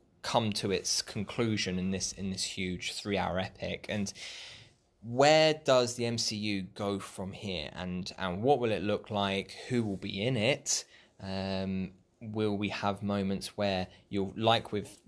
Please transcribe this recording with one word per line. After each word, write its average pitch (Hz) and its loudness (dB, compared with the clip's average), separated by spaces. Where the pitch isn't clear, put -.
come 113 2
to 101 -2
its - 0
conclusion 104 0
in 92 0
this, 95 -2
in 95 -6
this 95 -4
huge 90 -4
three-hour 90 0
epic. 90 -6
And 101 -2
where 151 6
does 127 4
the 120 -2
M 117 0
C - 0
U 104 0
go 101 0
from 95 -8
here? 90 -6
And, 90 -6
and 95 -2
what 127 6
will 117 0
it 90 0
look 104 -2
like? 98 0
Who 123 2
will 101 -2
be 98 -4
in 127 2
it? - 0
Um, 95 -2
will 107 -2
we 101 0
have 101 -2
moments 98 -2
where 98 0
you'll, 98 -2
like 113 4
with, 101 -6